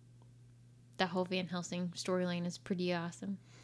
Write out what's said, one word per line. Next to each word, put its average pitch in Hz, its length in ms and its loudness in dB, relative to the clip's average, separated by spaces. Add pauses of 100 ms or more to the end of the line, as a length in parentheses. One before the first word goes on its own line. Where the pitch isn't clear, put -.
(1000)
the 185 80 6
whole 185 180 2
Van 185 220 0
Helsing 175 500 -2
storyline 180 500 2
is 180 120 -4
pretty 180 340 0
awesome. 175 460 -2 (260)